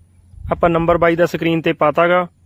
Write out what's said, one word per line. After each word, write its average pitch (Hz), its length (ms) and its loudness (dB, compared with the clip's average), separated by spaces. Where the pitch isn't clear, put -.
ਆਪਾਂ 170 180 0
ਨੰਬਰ 170 280 0
ਬਾਈ 170 180 2
ਦਾ 170 100 2
ਸਕਰੀਨ 165 360 -2
ਤੇ 165 100 0
ਪਾਤਾ 156 360 0
ਗਾ। 180 180 0